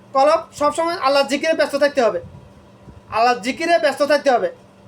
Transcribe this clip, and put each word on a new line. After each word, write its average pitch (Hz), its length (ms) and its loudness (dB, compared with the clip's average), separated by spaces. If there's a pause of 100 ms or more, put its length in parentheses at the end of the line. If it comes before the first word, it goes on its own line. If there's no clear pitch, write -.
(120)
কলব 302 280 4 (120)
সবসময় 330 420 -2
আল্লাহর 277 320 0
জিকিরে 285 260 -2
ব্যস্ত 285 240 -2
থাকতে 285 260 0
হবে। 196 180 0 (880)
আল্লাহর 240 300 0
জিকিরে 330 380 0
ব্যস্ত 294 240 0
থাকতে 285 280 2
হবে। 196 220 0 (360)